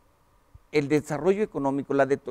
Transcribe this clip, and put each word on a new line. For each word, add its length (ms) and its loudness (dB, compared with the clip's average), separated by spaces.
el 160 0
desarrollo 560 0
económico, 500 -4
la 140 4
de-, 120 0